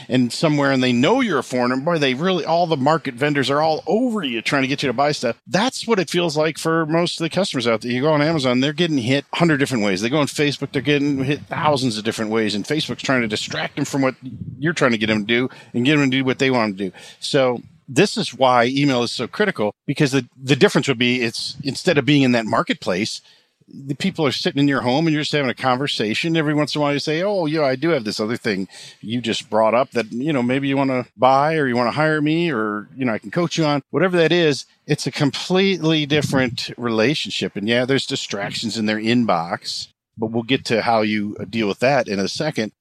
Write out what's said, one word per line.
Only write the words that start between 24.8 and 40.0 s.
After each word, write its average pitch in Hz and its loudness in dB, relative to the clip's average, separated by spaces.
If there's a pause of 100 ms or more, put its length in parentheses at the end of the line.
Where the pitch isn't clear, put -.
and 160 2
you're 147 -2
just - -4
having 143 0
a 110 -4
conversation. 131 0
Every 151 0
once 147 0
in 151 -2
a 147 2
while 143 0
you 139 0
say, 156 -2
"Oh, 190 0
yeah, 151 0
I 131 2
do 139 -2
have 135 0
this 107 -4
other 110 -2
thing 95 -4 (320)
you 113 -4
just 113 -4
brought 110 4
up 127 2
that, 110 -4
you 127 -4
know, 131 0
maybe 135 0
you 135 0
wanna 131 0 (100)
buy 135 4
or 147 0
you 120 0
wanna 120 2
hire 156 0
me 165 0
or, 107 -4
you 131 -6
know, 123 0
I 104 -2
can - -14
coach 170 -2
you 160 2
on," 143 0
whatever 180 0
that 160 4
is. 160 2 (220)
It's - -2
a 123 -2
completely 160 0
different 135 0
relationship. 113 0
And 101 -4
yeah, 120 2
there's 131 0
distractions 107 -6
in 110 -2
their 107 0
inbox, 107 -2 (300)